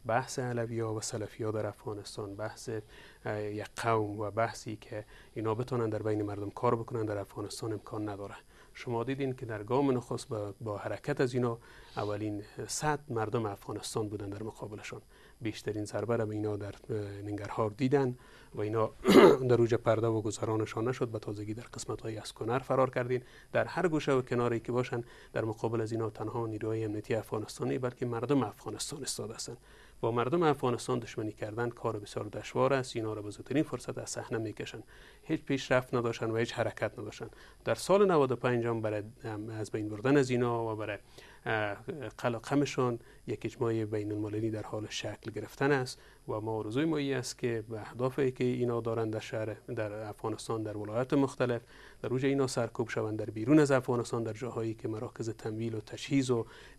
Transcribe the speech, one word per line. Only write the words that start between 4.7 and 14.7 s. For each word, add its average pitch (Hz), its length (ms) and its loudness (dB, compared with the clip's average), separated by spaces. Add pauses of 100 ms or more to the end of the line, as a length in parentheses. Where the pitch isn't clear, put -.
که 107 280 -10 (300)
اینا 110 200 0
بتونن 117 360 0
در 107 120 -2
بین 107 200 2
مردم 101 280 -4
کار 120 240 2
بکنن 113 320 -2
در 104 120 -2
افغانستان - 540 -6
امکان 107 360 -6
نداره. 101 260 -8 (400)
شما 117 300 -4
دیدین 135 280 -2
که 127 140 -8
در 107 160 -6
گام 127 340 4
نخست 120 320 -4
با، 104 320 -4
با 104 180 -4
حرکت - 420 -4
از 127 140 2
اینا 120 240 0 (380)
اولین 104 460 -4 (240)
صد 147 420 -2
مردم 113 380 0
افغانستان 104 600 -4
بودن 101 200 -6
در 101 140 -8
مقابلشان. 107 580 -10 (400)